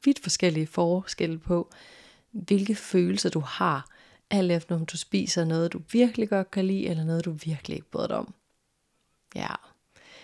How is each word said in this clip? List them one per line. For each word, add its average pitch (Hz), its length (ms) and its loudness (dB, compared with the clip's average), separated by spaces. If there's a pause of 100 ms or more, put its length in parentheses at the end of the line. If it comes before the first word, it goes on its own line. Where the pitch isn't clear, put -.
vidt 277 180 2
forskellige 160 440 2
forskelle 170 720 0
på, 175 320 0 (600)
hvilke 202 440 2
følelser 185 560 2
du 160 100 -2
har, 139 500 -2 (420)
alt 190 200 4
efter 170 220 -2
om 160 120 -2
du - 100 -10
spiser - 480 -2
noget, 165 280 0
du 180 80 -8 (120)
virkelig 233 360 4
godt 190 220 0
kan 190 160 0
lide, 190 200 0
eller 165 180 -2
noget, 165 200 0
du 175 60 -6
virkelig 156 440 -6
ikke - 160 -10
bryder - 160 -2
dig - 100 -2
om. - 180 -6 (1000)
Ja. 50 140 -6 (760)